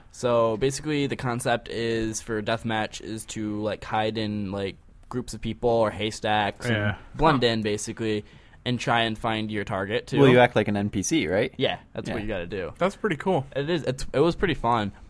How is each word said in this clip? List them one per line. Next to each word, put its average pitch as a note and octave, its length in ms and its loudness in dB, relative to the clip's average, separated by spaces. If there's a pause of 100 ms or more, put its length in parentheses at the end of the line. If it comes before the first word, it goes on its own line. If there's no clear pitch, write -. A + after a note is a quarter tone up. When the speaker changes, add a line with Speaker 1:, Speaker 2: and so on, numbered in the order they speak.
(120)
Speaker 1:
So A#2 460 2
basically, C#3+ 500 0
the C3 80 -2
concept A#2+ 520 -2
is A2+ 540 -2
for G#2+ 220 -4
deathmatch A2 580 -2
is A2 260 -8
to, G#2+ 360 -4
like, G2+ 200 -4
hide A2 360 -2
in, G#2 320 -4
like, G2 240 -4 (340)
groups - 240 -6
of G#2+ 80 -10
people A2+ 300 -2
or A2+ 180 4
haystacks G#2+ 800 -2
and A#2 80 2
Speaker 2:
Yeah. G#2 200 0 (200)
Speaker 1:
blend C#3+ 260 4
Speaker 3:
Huh. A#2+ 80 4
Speaker 1:
in, A2+ 140 0
basically, G#2+ 600 -2 (420)
and B2 140 -2
try A#2 220 2
and A2+ 160 0
find A2 340 -2
your G#2 120 -2
target, G2+ 440 -2
too. B2 120 0
Speaker 4:
Well, C#3 100 10
you B2 100 8
act B2 160 6
like A2 120 4
an G#2 100 0
N G2+ 120 0
P G2 120 -2
C, A#2+ 260 0
right? G#2 300 2
Speaker 1:
Yeah, G#2 220 -2 (140)
that's A2 160 -8
what C3 80 -4
Speaker 4:
Yeah. A2 40 -4
Speaker 1:
you G#2 60 -8
gotta F#2+ 200 -4
do. F2+ 300 -6
Speaker 3:
That's F#3 180 0
pretty G3 200 -2
cool. D3+ 300 0 (100)
Speaker 1:
It C#3+ 140 -2
is. E3+ 140 0
It's, B2+ 300 -2
it B2+ 60 2
was E3 160 4
pretty F#3 180 2
fun. A2+ 380 2 (180)